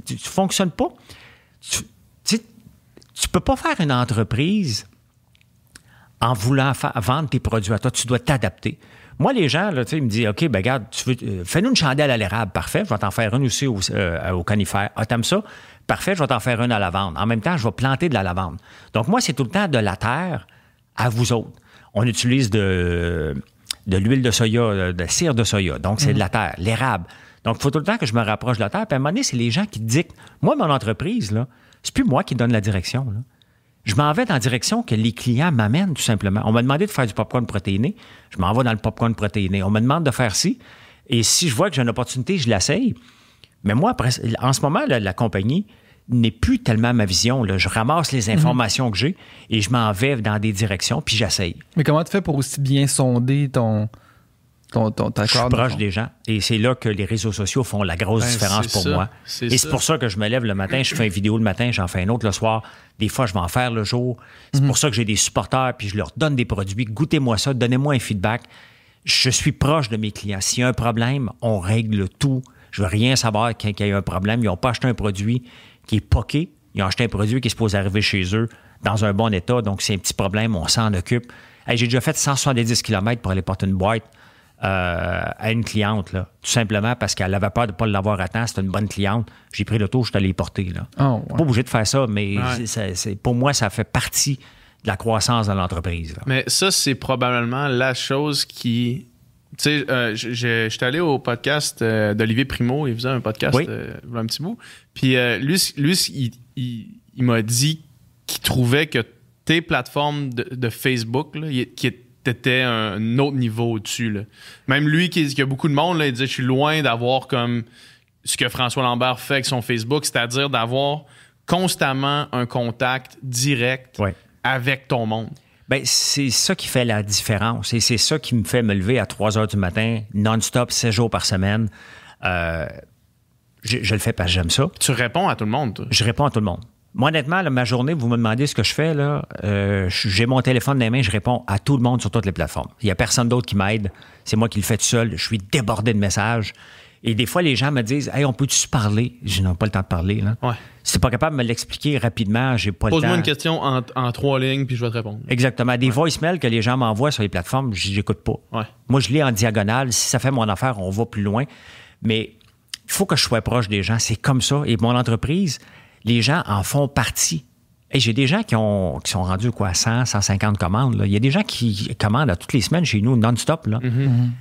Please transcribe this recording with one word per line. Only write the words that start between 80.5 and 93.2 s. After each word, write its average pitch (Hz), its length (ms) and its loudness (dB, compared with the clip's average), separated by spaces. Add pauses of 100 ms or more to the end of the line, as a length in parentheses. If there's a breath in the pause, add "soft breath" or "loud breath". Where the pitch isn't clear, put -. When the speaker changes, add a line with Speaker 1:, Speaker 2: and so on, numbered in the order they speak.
Speaker 1:
on 104 120 -2
s'en 110 240 2
occupe. 117 400 -2 (340 loud breath)
Hey, 117 120 0
j'ai 120 80 2
déjà 120 160 2
fait 156 160 0
cent 139 180 0
soixante-dix 120 460 2
kilomètres 113 400 0
pour 95 100 -2
aller 95 80 0
porter 95 260 -4
une 98 100 2
boîte, 107 280 0 (600 soft breath)
euh, 87 580 0 (160)
à 110 140 -2
une 113 120 0
cliente, 104 480 0
là. 92 160 -4 (140)
Tout - 80 -6
simplement 110 460 0
parce - 180 -2
qu'elle 95 180 -2
avait 98 180 0
peur 117 180 0
de 98 40 -6
pas 113 140 -2
l'avoir 101 340 0
à 90 80 -2
temps. 117 180 -2
C'était - 160 -6
une 95 80 -2
bonne 98 180 -2
cliente. 101 420 -2 (220 loud breath)
J'ai 101 120 -4
pris 113 140 0
l'auto, 107 240 0
je 110 80 -4
suis - 60 -2
allé 95 180 2
porter, - 300 -4
là. 87 220 -8 (120)
Speaker 2:
Oh, 135 320 2
ouais. - 60 -6
Speaker 1:
Pas 160 80 4
obligé 127 180 4
de - 60 -6
faire 110 180 2
ça, 135 220 2
mais 101 280 -2
Speaker 3:
Ouais. 101 60 0 (140)
Speaker 1:
c'est, 117 100 -6
c'est, 101 300 -4
c'est, 101 200 -4
pour 123 180 0